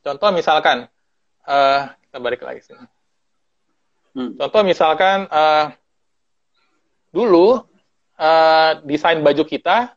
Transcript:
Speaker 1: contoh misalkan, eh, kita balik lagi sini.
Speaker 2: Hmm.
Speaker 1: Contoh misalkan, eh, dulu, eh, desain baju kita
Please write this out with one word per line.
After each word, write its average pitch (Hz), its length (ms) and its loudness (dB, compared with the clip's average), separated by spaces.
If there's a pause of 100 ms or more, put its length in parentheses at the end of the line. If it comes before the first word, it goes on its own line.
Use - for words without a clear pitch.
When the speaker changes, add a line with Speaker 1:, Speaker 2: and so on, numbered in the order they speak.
Speaker 1:
contoh 143 320 -4
misalkan, 156 560 -2 (560)
eh, 139 360 0 (200)
kita - 160 -20
balik 123 240 -6
lagi - 240 -16
sini. - 160 -20 (1400)
Speaker 2:
Hmm. 127 160 -8
Speaker 1:
Contoh 202 320 -2
misalkan, 185 640 0
eh, 151 380 0 (1500)
dulu, 202 480 2 (560)
eh, 160 680 2
desain 151 380 -2
baju 147 240 2
kita 208 520 -4